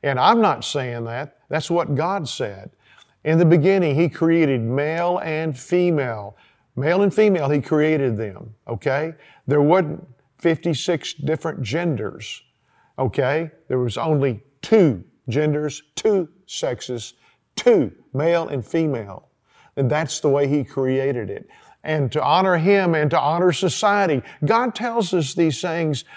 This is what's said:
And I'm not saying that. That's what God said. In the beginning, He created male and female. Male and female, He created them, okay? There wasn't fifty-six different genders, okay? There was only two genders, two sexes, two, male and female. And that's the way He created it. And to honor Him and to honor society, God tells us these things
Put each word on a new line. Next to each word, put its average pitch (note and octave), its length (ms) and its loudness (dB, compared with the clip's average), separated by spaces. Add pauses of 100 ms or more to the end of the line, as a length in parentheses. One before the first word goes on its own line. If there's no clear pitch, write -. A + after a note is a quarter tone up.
And C#3 140 -2
I'm G3 220 4
not F3+ 240 2
saying B2 400 -6
that. A#2 360 -10 (100)
That's D3+ 200 -4
what E3+ 260 0
God E3 340 -2
said. G2 420 -8 (540)
In D#3+ 140 2
the F3 60 6
beginning, E3 500 4
He E3 120 2
created D#3+ 540 2
male D#3 600 -2
and D#3 380 -6
female. C3+ 760 -2 (400)
Male D#3+ 240 2
and G3+ 120 2
female, F#3+ 360 2
He D3 100 2
created D3+ 560 0
them, G#2+ 400 -10 (140)
okay? C#3+ 440 -4 (340)
There C#3+ 140 4
wasn't D#3 460 2 (300)
fifty-six E3 760 -2
different D3+ 480 -4
genders, A#2+ 800 -6 (560)
okay? C#3 540 -2 (160)
There B2+ 120 -2
was A#2+ 180 -4
only C3+ 440 -2 (200)
two D3 420 4 (240)
genders, D3+ 560 -2 (120)
two G3 340 0 (160)
sexes, - 680 -8 (420)
two, G3 340 4 (220)
male E3 340 0
and C3+ 180 -6
female. B2+ 640 -4 (500)
And C3+ 120 2
that's D3+ 300 -2
the D3+ 100 0
way C#3+ 180 2
He C#3 180 0
created C3 640 -2
it. - 180 -12 (360)
And D3 280 -2
to D3 100 -2
honor F3 360 4
Him F3+ 360 4
and D3+ 180 2
to E3 80 2
honor E3 340 2
society, F#3+ 680 0 (220)
God A3+ 320 2
tells A3+ 380 -2
us D#3+ 200 0
these E3 280 0
things D#3+ 420 -2 (120)